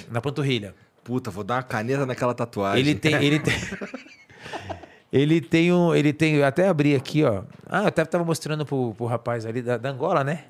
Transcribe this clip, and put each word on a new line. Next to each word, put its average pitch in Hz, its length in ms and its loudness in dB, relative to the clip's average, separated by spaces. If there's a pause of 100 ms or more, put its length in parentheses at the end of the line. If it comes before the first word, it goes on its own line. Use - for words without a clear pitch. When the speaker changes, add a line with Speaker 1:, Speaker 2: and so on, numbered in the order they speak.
Speaker 1:
onde? - 80 -14
Speaker 2:
Na 117 80 -4
panturrilha. 127 540 -2 (300)
Speaker 1:
Puta, 123 260 -4
vou 98 140 -8
dar 120 120 -2
uma 131 60 -2
caneta 127 440 -2
naquela 123 280 -2
tatuagem. 104 460 0
Speaker 2:
Ele 147 140 2
tem, 156 200 2
ele 143 260 2
tem, - 140 0
Speaker 1:
<laughs> - 1600 -12
Speaker 2:
ele 151 280 4
tem 170 320 2
um, 175 200 4
ele 151 200 4
tem, 156 240 2
eu 143 100 4
até 175 220 2
abri 147 260 4
aqui, 151 300 0
ó. 104 180 0 (260)
Ah, 185 140 0
eu 208 60 2
até 156 160 0
tava 175 180 0
mostrando 151 420 -4
pro, 127 300 -2
pro 117 120 -4
rapaz 117 380 -4
ali 117 160 -6
da, 120 160 -2
da 117 140 -6
Angola, 143 320 0
né? 143 280 -4